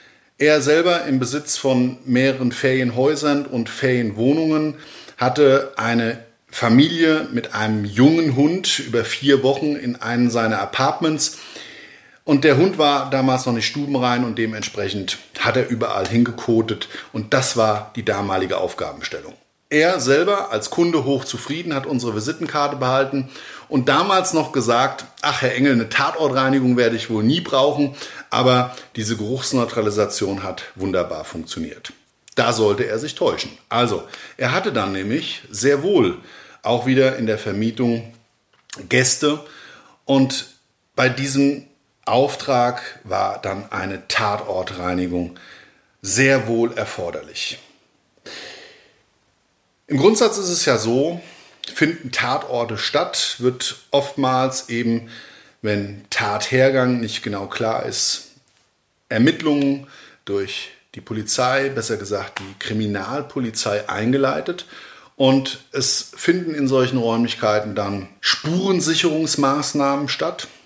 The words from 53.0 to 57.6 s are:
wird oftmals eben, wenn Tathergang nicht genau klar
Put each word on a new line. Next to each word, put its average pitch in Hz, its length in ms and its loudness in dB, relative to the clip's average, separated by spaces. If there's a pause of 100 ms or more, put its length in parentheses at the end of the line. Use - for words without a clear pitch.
wird 123 400 -2 (120)
oftmals 131 800 0
eben, 117 400 -2 (520)
wenn 101 500 -4
Tathergang 127 880 2
nicht 110 240 -6
genau 101 220 -6
klar - 380 -2